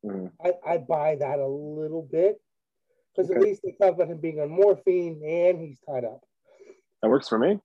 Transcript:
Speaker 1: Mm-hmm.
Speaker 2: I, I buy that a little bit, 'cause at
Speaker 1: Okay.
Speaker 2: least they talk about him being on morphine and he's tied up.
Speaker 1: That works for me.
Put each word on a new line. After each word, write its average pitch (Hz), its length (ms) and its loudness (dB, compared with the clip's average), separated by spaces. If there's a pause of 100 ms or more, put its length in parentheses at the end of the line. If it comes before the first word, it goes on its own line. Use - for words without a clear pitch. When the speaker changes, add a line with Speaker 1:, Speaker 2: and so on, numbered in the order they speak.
Speaker 1:
Mm-hmm. 95 220 -8 (180)
Speaker 2:
I, 180 80 4 (140)
I 170 120 2
buy 151 380 0
that 143 220 -2
a 139 80 -2
little 151 560 -6
bit, 165 360 2 (760)
'cause - 140 -2
at - 80 0
Speaker 1:
Okay. - 80 6
Speaker 2:
least 202 180 -2
they 180 80 -6
talk 190 220 2
about 165 140 0
him 165 100 -8
being 151 220 -6
on 147 100 -4
morphine 180 760 2
and 170 340 2
he's 151 300 -14
tied 127 160 -4
up. 113 180 -10 (800)
Speaker 1:
That 110 60 2
works 135 200 2
for 110 100 0
me. 190 260 2